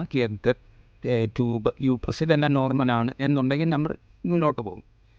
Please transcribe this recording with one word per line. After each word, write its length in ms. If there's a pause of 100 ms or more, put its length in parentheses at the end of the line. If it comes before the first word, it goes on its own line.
(160)
egg, 300 (580)
ഏ, 120 (100)
ട്യൂബ്, 440 (100)
യൂട്രസ് 420
ഇതെല്ലാം 300
നോർമലാണ് 580 (100)
എന്നുണ്ടെങ്കിൽ 480
നമ്മൾ 220 (340)
മുന്നോട്ട് 360
പോകും. 220 (360)